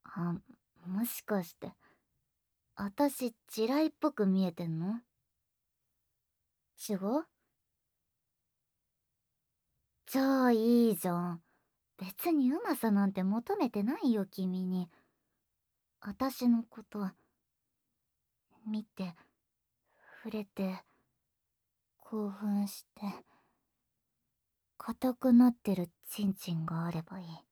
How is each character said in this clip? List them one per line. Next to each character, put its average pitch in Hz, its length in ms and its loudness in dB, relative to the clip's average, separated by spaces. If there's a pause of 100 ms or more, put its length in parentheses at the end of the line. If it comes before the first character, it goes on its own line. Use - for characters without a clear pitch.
あ、 175 320 -6 (500)
も 190 200 -4
し - 200 -8
か 196 200 -2
し - 120 -16
て、 - 200 -14 (960)
私 233 580 -2 (140)
地 220 220 -4
雷 294 220 2
っ - 100 -20
ぽ 302 100 2
く 208 160 0
見 190 180 4
え 180 60 0
て 170 160 -8
ん 160 140 -4
の？ 214 200 -4 (1900)
違 214 60 -2
う？ 214 320 -2 (2750)
じ - 120 -4
ゃ 269 280 4
あ 247 60 8
い 233 380 6
い 190 60 2
じ 180 120 -4
ゃ 175 60 0
ん。 175 280 -4 (560)
別 190 340 -4
に 269 200 4
う 339 100 -2
ま 381 120 -2
さ 226 160 0
な 202 160 4
ん 190 60 0
て 185 100 -2
求 226 340 0
め 277 140 0
て 208 120 -4
な 277 200 -2
い 254 100 4
よ、 196 140 0
君 185 380 -4
に。 180 260 -4 (1120)
私 247 480 -2
の 233 160 4
こ - 180 -18
と、 202 260 -6 (1600)
見 214 180 -4
て、 180 300 -12 (1120)
触 220 80 -10
れ 214 120 -6
て、 190 400 -6 (1120)
興 214 300 -6
奮 202 400 -2
し - 160 -16 (100)
て、 - 300 -10 (1500)
硬 247 380 -4
く 254 180 4
な 247 160 10
っ 240 60 4
て 196 200 -2
る 175 160 -4 (200)
チ 208 140 -4
ン 196 100 0
チ - 180 -6
ン 160 140 -2
が 165 180 -4
あ 170 60 -4
れ 165 100 -4
ば 185 180 -14
い 180 40 -12
い。 170 40 -14 (260)